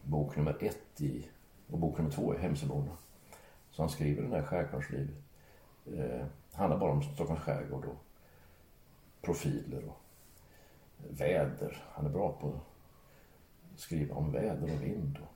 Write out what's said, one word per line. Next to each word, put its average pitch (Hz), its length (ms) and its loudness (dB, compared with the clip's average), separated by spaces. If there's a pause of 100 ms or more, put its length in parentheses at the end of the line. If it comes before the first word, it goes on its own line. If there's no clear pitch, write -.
bok 71 320 0
nummer 73 240 2
ett - 420 -4
i, - 240 -2 (440)
och 147 80 -2
bok 82 200 2
nummer 78 140 2
två - 240 2
i - 20 -4
Hemsöborna. 71 600 0 (720)
Så - 100 -4
han - 80 2
skriver - 320 2
den - 100 0
där 76 120 2
Skärkarsliv. 73 720 -2 (800)
Eh, 62 280 -2 (280)
handlar 87 260 4
bara 85 120 6
om 71 120 6
Stockholms 80 380 0
skärgård - 440 -2
och - 180 -8 (1160)
profiler - 680 0
och 73 140 -12 (1080)
väder. - 800 2
Han 73 140 -2
är 73 40 2
bra 92 220 2
på - 160 -4
att - 1300 -12
skriva 76 360 0
om 76 160 0
väder - 320 0
och 80 200 0
vind 175 380 -2
och - 140 -14